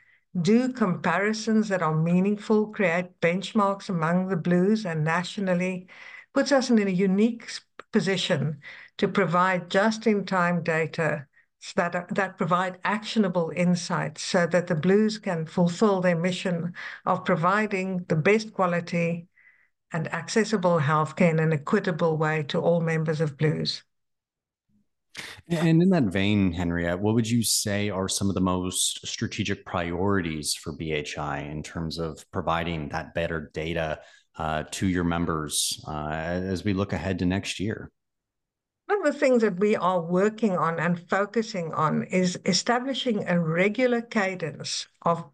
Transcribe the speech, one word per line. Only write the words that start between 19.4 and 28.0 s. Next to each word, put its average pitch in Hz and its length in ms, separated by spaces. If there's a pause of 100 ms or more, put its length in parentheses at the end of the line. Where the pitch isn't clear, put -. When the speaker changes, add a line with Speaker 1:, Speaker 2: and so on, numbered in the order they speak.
Speaker 1:
and 160 220
accessible 175 640
healthcare 156 480
in 160 120
an 160 120
equitable 165 640
way 156 280
to 170 140
all 170 220
members 160 400
of 160 160
Blues. 156 460 (1700)
Speaker 2:
And 165 340
in 190 80
that 165 140
vein, 98 480
Henriette, 85 480
what 107 140
would 117 140
you 117 140
say 104 480
are 95 180